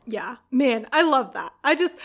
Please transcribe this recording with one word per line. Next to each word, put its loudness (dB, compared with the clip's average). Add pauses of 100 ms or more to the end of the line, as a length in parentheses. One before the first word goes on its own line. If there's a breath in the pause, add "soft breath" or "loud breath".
Yeah. -8 (140)
Man, 0
I 4
love 2
that. -10 (120)
I 4
just, -2